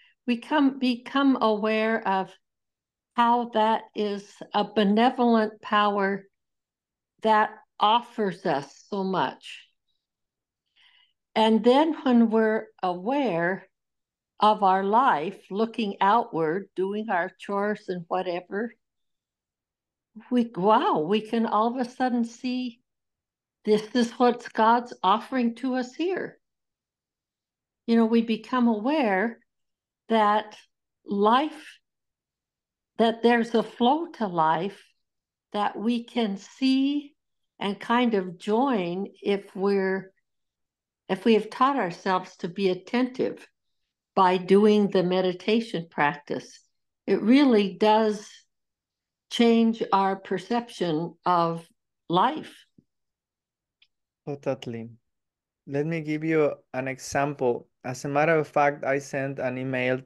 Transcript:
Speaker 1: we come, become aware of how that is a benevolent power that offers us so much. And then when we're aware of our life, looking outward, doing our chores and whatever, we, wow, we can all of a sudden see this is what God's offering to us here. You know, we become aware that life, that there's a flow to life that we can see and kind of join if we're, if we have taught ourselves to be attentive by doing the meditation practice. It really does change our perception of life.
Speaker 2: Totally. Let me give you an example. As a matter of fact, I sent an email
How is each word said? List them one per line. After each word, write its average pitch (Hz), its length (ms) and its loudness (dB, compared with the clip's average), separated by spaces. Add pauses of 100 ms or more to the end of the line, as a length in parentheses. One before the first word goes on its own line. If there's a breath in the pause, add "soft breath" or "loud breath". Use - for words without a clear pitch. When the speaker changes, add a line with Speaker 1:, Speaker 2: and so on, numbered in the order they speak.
(280 soft breath)
Speaker 1:
we 240 100 0
come, 277 400 0
become 254 640 0
aware 220 680 0
of 190 240 -2 (840)
how 240 400 2
that 220 260 2 (140)
is 202 360 -6 (220)
a 208 100 0
benevolent 220 1000 2
power 202 640 0 (960)
that 214 260 4 (300)
offers 214 640 0
us 143 420 -4
so 196 160 -6
much. 180 600 -4 (1700 soft breath)
And 220 300 4
then 277 400 4
when 233 260 4
we're 220 380 0 (160)
aware 185 840 -4 (720)
of 208 220 4
our 190 220 2
life, 196 560 0 (100)
looking 214 520 -4
outward, 190 760 0
doing 208 340 -4
our 185 300 -2
chores 208 480 -4
and 180 220 -8
whatever, 185 680 -6 (1500)
we, 240 260 0
wow, 214 440 2
we 190 220 0
can 226 260 -2
all 226 260 0
of 254 40 -8
a 254 120 -4
sudden 247 360 -2
see 247 560 -8 (840)
this 208 200 2 (100)
is 233 200 0
what 247 400 2
God's 233 400 2 (100)
offering 240 520 0
to 254 200 -6
us 254 180 -6
here. - 460 -6 (1500)
You 233 100 2
know, 233 100 6
we 233 160 4
become 233 460 -2
aware 226 720 0 (680)
that 214 480 2 (480)
life, 226 720 0 (1200)
that 226 240 0
there's 233 320 2
a 220 100 2
flow 285 500 0
to 220 140 -6
life 165 540 -2 (720)
that 208 240 -4
we 233 260 -4
can 214 340 -4
see 269 760 -2 (460)
and 196 200 -6
kind 240 360 0
of 180 240 -4
join 208 680 -2 (140)
if 196 340 -4
we're, 190 560 -2 (960)
if 185 180 -4
we 226 100 6
have 214 140 0
taught 269 260 0
ourselves 185 640 -4
to 190 100 -8
be 185 220 -2
attentive 208 760 -4 (680)
by 185 220 4
doing 202 520 4
the 190 140 2
meditation 185 840 -2
practice. - 720 -4 (460)
It - 160 0
really 214 580 4
does 214 480 2 (1000)
change 226 540 2 (100)
our 196 220 0
perception 175 1000 -4 (120)
of 170 400 0 (440)
life. 226 460 0 (1700)
Speaker 2:
Totally. 131 640 -8 (800)
Let 143 180 -4
me 165 160 -4
give 151 220 -6
you 156 300 2 (200)
an 131 140 -6
example. 135 800 -4 (160)
As 127 220 -10
a - 20 -8
matter 151 280 2
of 151 120 0
fact, 143 380 0
I 135 140 -2
sent 139 400 -8
an 127 180 -6
email 131 480 -2